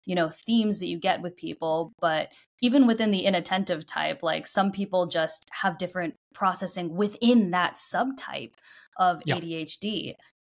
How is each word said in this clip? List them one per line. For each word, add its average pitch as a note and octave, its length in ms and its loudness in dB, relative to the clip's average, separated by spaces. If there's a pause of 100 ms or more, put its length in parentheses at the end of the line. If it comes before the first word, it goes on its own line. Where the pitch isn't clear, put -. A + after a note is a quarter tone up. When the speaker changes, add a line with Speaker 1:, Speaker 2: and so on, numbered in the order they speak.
Speaker 1:
you F3+ 100 -4
know, E3+ 140 2
themes G#3+ 520 0
that F3+ 80 -6
you E3+ 100 -6
get F3 240 0
with F3 140 -8
people. D#3+ 640 -4
But D#3 320 0 (300)
even B3 260 6
within A3+ 240 4
the F#3+ 140 2
inattentive F#3 640 0
type, D#3 360 -4
like, D#3+ 240 -2
some G3 240 2
people F#3+ 360 0
just D#3+ 440 -4
have F#3+ 280 -2
different F3 360 -6 (200)
processing F3+ 600 -2
within G#3 580 4
that F3+ 240 0
subtype A#3+ 760 -4 (460)
of F3+ 260 2
Speaker 2:
Yeah. D3 120 0
Speaker 1:
A F3 40 -4
D E3 140 -8
H D#3+ 260 -8
D. G#3 340 -6 (260)